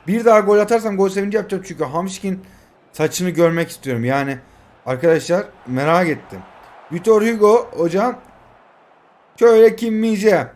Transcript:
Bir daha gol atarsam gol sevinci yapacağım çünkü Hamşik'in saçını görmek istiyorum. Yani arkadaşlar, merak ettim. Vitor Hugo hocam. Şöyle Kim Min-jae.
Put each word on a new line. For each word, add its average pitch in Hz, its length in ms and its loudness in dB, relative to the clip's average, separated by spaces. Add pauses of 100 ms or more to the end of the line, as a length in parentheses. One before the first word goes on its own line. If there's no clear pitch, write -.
Bir 220 180 -2
daha 220 160 6
gol 208 180 2
atarsam 214 380 -2
gol 190 120 0
sevinci 202 280 -4
yapacağım 190 300 -6
çünkü 156 180 -8
Hamşik'in 185 560 -8 (520)
saçını 156 380 -4
görmek 165 400 0
istiyorum. 120 340 -8
Yani 139 340 -2 (480)
arkadaşlar, 165 580 0 (220)
merak 156 420 0
ettim. 123 300 -8 (540)
Vitor 208 300 2
Hugo 226 540 2
hocam. 190 400 -2 (1200)
Şöyle 226 380 6
Kim 220 280 -2
Min-jae. 202 520 2